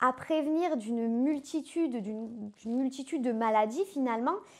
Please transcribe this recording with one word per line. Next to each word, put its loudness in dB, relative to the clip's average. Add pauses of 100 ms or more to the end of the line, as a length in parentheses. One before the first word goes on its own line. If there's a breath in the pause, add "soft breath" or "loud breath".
à 6
prévenir 0
d'une 0
multitude, -2
d'une, -8
d'une -6
multitude -2
de 2
maladies 2
finalement, 0 (240 loud breath)